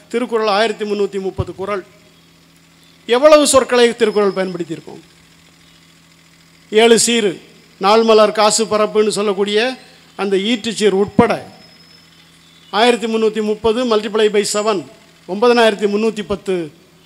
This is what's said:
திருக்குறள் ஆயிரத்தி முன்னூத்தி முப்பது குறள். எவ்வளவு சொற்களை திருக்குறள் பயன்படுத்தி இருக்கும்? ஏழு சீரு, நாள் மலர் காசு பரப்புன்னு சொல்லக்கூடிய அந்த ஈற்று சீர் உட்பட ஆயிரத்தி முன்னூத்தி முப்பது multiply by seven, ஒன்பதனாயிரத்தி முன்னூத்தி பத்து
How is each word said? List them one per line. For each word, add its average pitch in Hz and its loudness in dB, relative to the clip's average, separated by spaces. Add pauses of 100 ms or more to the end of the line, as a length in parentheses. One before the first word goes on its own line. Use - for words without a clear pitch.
திருக்குறள் 233 -4
ஆயிரத்தி 214 0
முன்னூத்தி 202 -4
முப்பது 180 -8
குறள். 190 -8 (1200)
எவ்வளவு 294 4
சொற்களை 240 2
திருக்குறள் 208 0
பயன்படுத்தி 175 -6
இருக்கும்? 139 -16 (1700)
ஏழு 226 6
சீரு, 214 -2 (380)
நாள் 214 4
மலர் 214 4
காசு 214 0
பரப்புன்னு 214 0
சொல்லக்கூடிய 208 -2 (400)
அந்த 196 -2
ஈற்று 220 -4
சீர் 190 0
உட்பட 202 0 (1200)
ஆயிரத்தி 233 0
முன்னூத்தி 220 -2
முப்பது 220 -2
multiply 214 0
by 208 -2
seven, 208 -4 (440)
ஒன்பதனாயிரத்தி 214 2
முன்னூத்தி 214 -4
பத்து 180 -6 (360)